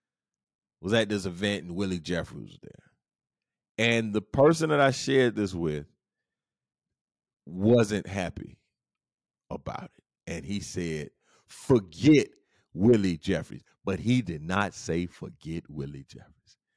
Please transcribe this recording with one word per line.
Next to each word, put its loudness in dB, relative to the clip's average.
was -4
at 2
this -4
event -4
and -12
Willie -4
Jeffries -8
was -20
there." -20
And 2
the 0
person 4
that 4
I 6
shared 2
this -2
with -4
wasn't 2
happy -8
about -12
it. -20
And -10
he -6
said, -8
Forget 4
Willie 4
Jeffries. -4
But -2
he 0
did -10
not -2
say, -4
"Forget -12
Willie -12
Jeffries." -20